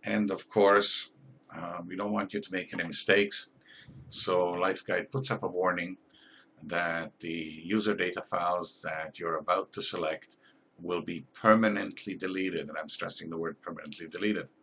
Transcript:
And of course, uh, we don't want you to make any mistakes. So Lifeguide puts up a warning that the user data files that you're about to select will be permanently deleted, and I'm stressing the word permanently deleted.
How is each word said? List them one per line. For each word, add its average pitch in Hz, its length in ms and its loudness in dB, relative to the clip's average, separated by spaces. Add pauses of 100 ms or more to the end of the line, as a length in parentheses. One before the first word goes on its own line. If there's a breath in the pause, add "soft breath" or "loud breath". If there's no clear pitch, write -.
And 104 260 2
of 92 180 -6
course, 101 640 6 (440)
uh, 87 300 -8
we 87 100 -10
don't 101 160 -2
want 98 220 -2
you - 80 -2
to - 100 -12
make 90 220 -4
any 90 100 -4
mistakes. 101 680 2 (600 loud breath)
So 90 420 2
Lifeguide 90 600 -2
puts 131 200 -2
up 104 120 -2
a 98 40 -2
warning 90 500 0 (680 loud breath)
that 82 560 -2
the 85 100 -8
user 82 680 0
data 90 260 -2
files 87 600 -2
that 80 360 -6
you're 85 180 -2
about 90 360 -2
to - 80 -6
select 80 560 -4 (420 soft breath)
will 87 220 -2
be 85 320 -8
permanently 104 840 4
deleted, 92 540 -2
and 78 80 -8
I'm 78 120 -8
stressing 85 400 -8
the 82 80 -6
word 82 240 -6
permanently 80 460 -12
deleted. 90 400 -2 (160)